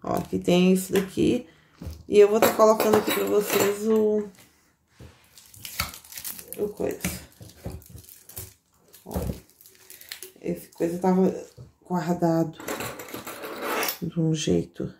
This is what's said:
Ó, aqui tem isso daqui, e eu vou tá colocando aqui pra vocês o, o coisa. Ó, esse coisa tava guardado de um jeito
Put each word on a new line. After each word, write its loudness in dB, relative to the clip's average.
Ó, -2
aqui -4
tem 4
isso 0
daqui, 0
e 2
eu 10
vou 2
tá 4
colocando 6
aqui 2
pra 0
vocês 2
o, 2
o -2
coisa. -6
Ó, -6
esse -8
coisa -4
tava 4
guardado 0
de -4
um 2
jeito -2